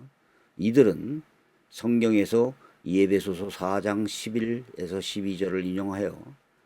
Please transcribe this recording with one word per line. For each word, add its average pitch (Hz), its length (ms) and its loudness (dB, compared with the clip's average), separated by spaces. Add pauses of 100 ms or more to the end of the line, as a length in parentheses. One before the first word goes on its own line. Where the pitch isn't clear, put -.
(580)
이들은 113 640 4 (480)
성경에서 117 840 2 (320)
에베소서 95 640 2
사 95 320 -2
장 104 240 -2
십일에서 113 960 -6
십이 98 380 -4
절을 92 260 -2
인용하여 98 720 -4 (300)